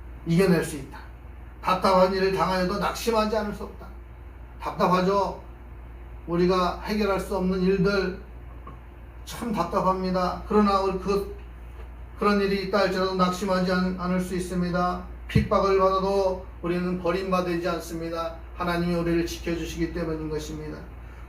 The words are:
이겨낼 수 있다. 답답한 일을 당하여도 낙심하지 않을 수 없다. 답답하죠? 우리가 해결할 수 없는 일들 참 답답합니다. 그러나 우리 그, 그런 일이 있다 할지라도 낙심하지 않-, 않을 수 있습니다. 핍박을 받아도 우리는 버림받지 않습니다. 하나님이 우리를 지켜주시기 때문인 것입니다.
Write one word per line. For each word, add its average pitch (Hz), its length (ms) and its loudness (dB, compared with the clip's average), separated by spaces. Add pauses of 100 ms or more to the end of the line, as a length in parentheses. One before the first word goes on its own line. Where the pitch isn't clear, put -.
(260)
이겨낼 170 360 6
수 147 140 -4
있다. 131 220 -12 (600)
답답한 185 540 6
일을 190 180 2
당하여도 185 460 2
낙심하지 214 580 0
않을 208 160 -2
수 - 120 -8
없다. - 220 -14 (720)
답답하죠? 185 840 2 (840)
우리가 180 560 2
해결할 196 360 0
수 190 180 -4
없는 185 260 2
일들 185 580 2 (1040)
참 - 280 -6
답답합니다. 185 960 0
그러나 202 320 6
우리 190 180 2
그, 202 380 0 (800)
그런 202 220 4
일이 196 240 2
있다 196 140 2
할지라도 185 360 2
낙심하지 185 580 2
않-, 185 280 2
않을 180 200 0
수 180 140 -4
있습니다. 175 680 0 (240)
핍박을 196 500 4
받아도 190 680 2 (160)
우리는 180 380 0
버림받지 175 680 0
않습니다. 165 680 -4 (180)
하나님이 175 400 0
우리를 170 320 2
지켜주시기 165 680 -4
때문인 160 360 -4
것입니다. 156 500 -8 (500)